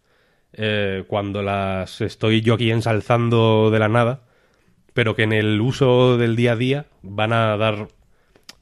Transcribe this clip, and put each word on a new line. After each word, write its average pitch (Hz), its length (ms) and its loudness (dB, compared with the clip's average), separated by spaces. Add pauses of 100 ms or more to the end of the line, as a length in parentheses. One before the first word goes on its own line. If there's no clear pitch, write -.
(540)
eh, 101 540 -4
cuando 101 340 -4
las 98 600 -4
estoy 110 400 0
yo 117 120 2
aquí 113 160 0
ensalzando 113 1000 2
de 110 80 2
la 107 100 2
nada, 120 360 0 (680)
pero 110 220 0
que 117 80 0
en 110 100 0
el 107 260 0
uso 127 600 2
del 117 160 0
día 120 160 2
a 117 40 0
día 131 300 -2 (160)
van 107 320 -4
a 110 240 0
dar, 107 300 -2 (760)